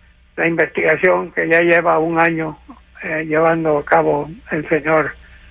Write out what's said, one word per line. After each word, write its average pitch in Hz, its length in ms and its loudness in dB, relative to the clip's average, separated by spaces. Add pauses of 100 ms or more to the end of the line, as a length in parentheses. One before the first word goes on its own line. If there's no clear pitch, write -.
(380)
la 165 100 -2
investigación 170 840 0
que 165 160 -4
ya 165 120 4
lleva 170 380 4
un 165 180 0
año, 160 400 -2 (460)
eh, 160 240 -6
llevando 160 520 0
a 147 60 -6
cabo 151 440 0 (220)
el 156 180 -6
señor 156 440 0 (380)